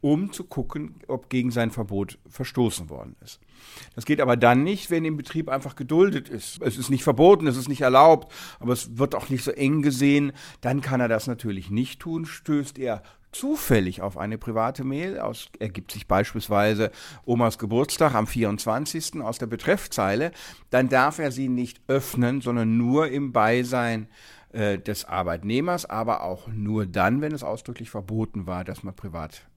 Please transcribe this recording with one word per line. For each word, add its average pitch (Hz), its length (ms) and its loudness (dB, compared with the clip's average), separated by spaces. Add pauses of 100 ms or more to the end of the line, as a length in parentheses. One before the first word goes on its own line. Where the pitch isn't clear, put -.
um 156 320 0
zu 180 120 -12
gucken, - 500 -8 (120)
ob 127 220 -6
gegen 127 220 0
sein 117 180 0
Verbot 101 480 -4 (100)
verstoßen 113 640 -2
worden 64 340 -14
ist. - 160 -20 (540)
Das 120 120 -10
geht 151 140 0
aber 127 160 4
dann 120 280 6
nicht, 190 260 -4
wenn 165 160 0
im 156 100 -2
Betrieb 139 320 -6
einfach 135 280 -6
geduldet 156 520 4
ist. - 360 -12
Es 117 160 -2
ist 120 100 -4
nicht 135 140 2
verboten, 156 420 8
es 127 100 2
ist 131 140 -6
nicht 143 120 -4
erlaubt, 135 520 8 (260)
aber 120 140 0
es 117 240 -6
wird 139 160 0
auch - 160 -6
nicht 131 140 -2
so 135 80 -4
eng 143 320 2
gesehen. 143 480 4 (300)
Dann 131 200 0
kann 131 200 0
er 120 60 2
das 113 200 0
natürlich 104 420 -6
nicht 117 300 -2
tun, 165 260 -6
stößt 143 540 -4
er 120 240 -4 (280)
zufällig 117 680 0
auf 92 160 -6
eine 107 220 -6
private 120 440 -4
Mail, 151 360 -6
aus, 110 300 -8 (100)
ergibt 98 320 -10
sich - 160 -12
beispielsweise 104 840 0 (340)
Omas 120 340 2
Geburtstag 123 560 2
am 110 100 2
vierundzwanzigsten 120 960 -4
aus 117 160 -6
der 123 80 -8
Betreffzeile, 117 840 -2 (400)
dann 127 180 4
darf 135 300 2
er 147 120 -2
sie 131 160 -4
nicht 123 400 -4
öffnen, 131 540 0
sondern 117 340 0
nur 127 340 2
im 139 220 -4
Beisein, 117 760 2 (460)
äh, 104 260 0
des - 260 -8
Arbeitnehmers, 101 800 -2
aber 113 380 -2
auch 107 260 -8
nur 107 360 -2
dann, 101 360 2
wenn 151 100 -4
es 151 100 -8
ausdrücklich 113 480 -10
verboten 107 580 -6
war, 90 180 -6
dass - 180 -12
man 95 100 -12
privat 80 520 -12 (120)